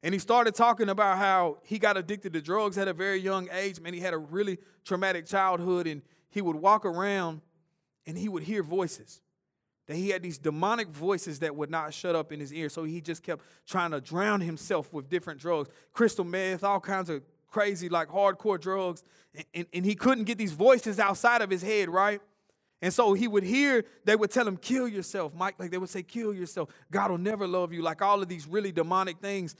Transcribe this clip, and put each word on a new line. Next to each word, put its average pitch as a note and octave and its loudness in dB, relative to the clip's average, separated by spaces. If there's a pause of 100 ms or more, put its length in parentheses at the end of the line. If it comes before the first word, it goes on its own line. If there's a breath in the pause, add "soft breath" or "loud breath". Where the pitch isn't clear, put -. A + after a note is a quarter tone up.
And F3 -2
he G3 0
started A#3 4
talking A#3 4
about G3 4
how F#3 2
he G#3+ -6
got G#3 4
addicted F#3+ -6
to D#3+ -2
drugs F#3+ -2
at G3 0
a F#3 -2
very F#3+ -2
young F#3+ -2
age. F#3 -6
Man, E3+ -10
he F3 -8
had F3+ -4
a D#3 -2
really F3+ -4 (260 soft breath)
traumatic F3+ 0
childhood, F3+ 2
and D3 -8 (260 soft breath)
he G3+ -4
would E3+ 0
walk G3+ 6
around F3+ -2 (640)
and D#3+ -10
he F#3 -4
would F3 -6
hear G3 -2
voices. F3 -4 (680)
That D3+ -8
he F#3 -2
had F#3 -2
these E3+ -8
demonic F3 0
voices D#3+ -4
that D3+ -4
would D3 -6
not D#3 -4
shut E3+ -2
up D#3 -2
in D3+ -10
his C#3+ -10
ear. D#3 -6
So E3 -8
he D#3+ -6
just D#3+ -10
kept E3 -6 (220 soft breath)
trying F3 -2
to D3 -4
drown G3 0
himself E3 -4
with C#3 -10
different E3+ -4
drugs. D3+ -2 (220 soft breath)
Crystal A3 2
meth, F#3 -2
all G3 2
kinds F#3+ -6
of C#3+ -6 (240)
crazy, G3+ 0
like, E3 0
hardcore F#3+ 2
drugs. F#3 -4 (300 soft breath)
And, D#3 -14 (100)
and, E3+ -6
and F3+ -2
he G#3 2
couldn't A#3+ 2
get A3 -2
these G3+ -2
voices A3 4
outside A3 4
of G3+ -2
his F3+ -2
head, G3+ 0
right? G3+ 2 (600)
And F#3 0
so G#3+ 6
he G3+ 2
would G3+ 2
hear, B3 4 (220 loud breath)
they G#3 6
would G#3+ 2
tell A#3 2
him, F#3+ -2
"Kill B3 -2
yourself, F#3 -6
Mike." F#3+ -2
Like, F3+ -8
they F3+ -4
would F#3 -6
say, G3 -8
"Kill G#3+ -4
yourself. F3 -6 (200 loud breath)
God G3 0
will - -2
never G3+ -2
love F3+ -2
you." E3+ -6
Like, D#3+ -2
all G3+ 4
of F3+ -6
these D#3+ -8
really G3 -2
demonic E3+ 0
things G3 -6